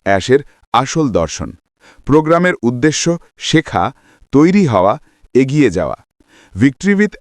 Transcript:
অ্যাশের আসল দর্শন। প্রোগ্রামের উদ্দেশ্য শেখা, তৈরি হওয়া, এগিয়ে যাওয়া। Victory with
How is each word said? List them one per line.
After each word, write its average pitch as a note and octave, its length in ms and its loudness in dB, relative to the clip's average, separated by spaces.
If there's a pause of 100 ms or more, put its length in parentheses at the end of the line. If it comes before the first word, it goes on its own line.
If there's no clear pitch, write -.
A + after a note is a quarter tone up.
অ্যাশের G2 360 0 (340)
আসল C3+ 360 -2
দর্শন। E2 420 -4 (540)
প্রোগ্রামের E3 480 2 (100)
উদ্দেশ্য C#3+ 540 -2 (200)
শেখা, A2 540 -2 (400)
তৈরি F3+ 340 4
হওয়া, G#2+ 340 2 (340)
এগিয়ে C3+ 360 2
যাওয়া। E2 260 -4 (640)
Victory D#3+ 360 0
with G#3 260 -2